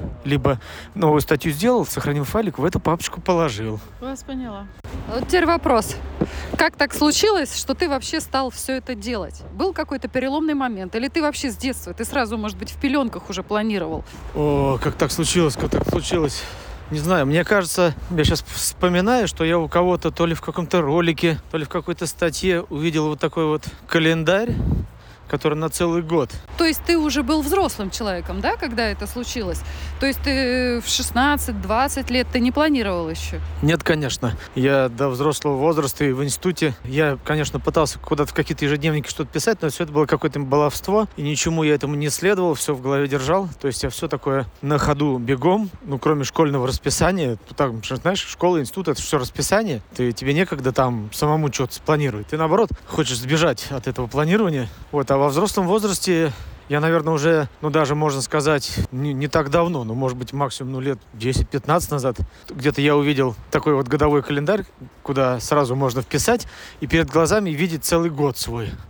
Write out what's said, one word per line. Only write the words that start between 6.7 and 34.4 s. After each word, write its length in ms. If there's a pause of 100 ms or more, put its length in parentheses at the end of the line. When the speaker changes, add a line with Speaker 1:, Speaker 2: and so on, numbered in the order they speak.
Speaker 2:
так 180
случилось, 640
что 180
ты 140
вообще 320
стал 300
всё 240
это 200
делать? 480 (100)
Был 200
какой-то 340
переломный 480
момент? 400
Или 140
ты 120
вообще 300
с 60
детства? 360
Ты 120
сразу, 340
может 180
быть, 140
в 60
пелёнках 520
уже 140
планировал? 640 (300)
Speaker 1:
О, 480
как 120
так 160
случилось, 460
как 140
так 180
случилось? 540 (480)
Не 100
знаю, 260
мне 180
кажется, 500 (160)
я 140
щас 180
вспоминаю, 840
что 180
я 140
у 100
кого-то 420
то 160
ли 80
в 60
каком-то 400
ролике, 580 (120)
то 80
ли 60
в 40
какой-то 380
статье 640
увидел 380
вот 120
такой 260
вот 180 (220)
календарь, 680 (720)
который 300
на 140
целый 320
год. 280 (280)
Speaker 2:
То 60
есть 200
ты 140
уже 240
был 200
взрослым 480
человеком, 500
да, 160
когда 300
это 200
случилось? 560 (360)
То 80
есть 160
ты 600
в 40
шестнадцать, 760
двадцать 480
лет 200
ты 100
не 120
планировал 560
ещё? 300 (240)
Speaker 1:
Нет, 200
конечно. 540 (180)